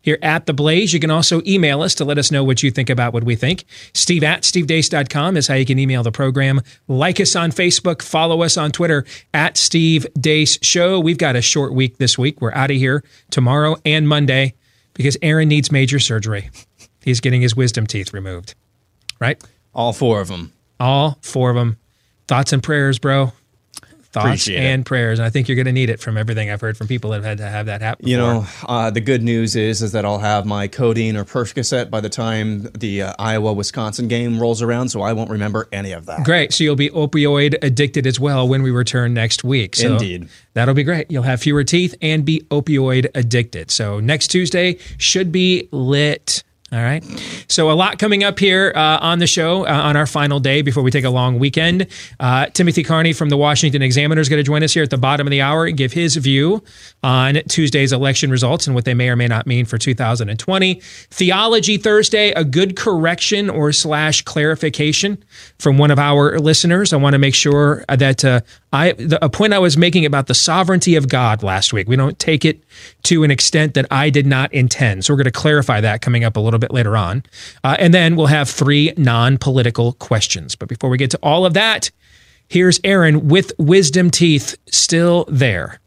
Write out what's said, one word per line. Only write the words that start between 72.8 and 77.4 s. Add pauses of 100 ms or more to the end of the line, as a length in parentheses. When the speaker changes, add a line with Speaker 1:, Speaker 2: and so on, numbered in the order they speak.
Speaker 1:
to
an
extent
that
I
did
not
intend.
So
we're
gonna
clarify
that
coming
up
a
little
bit
later
on. (400)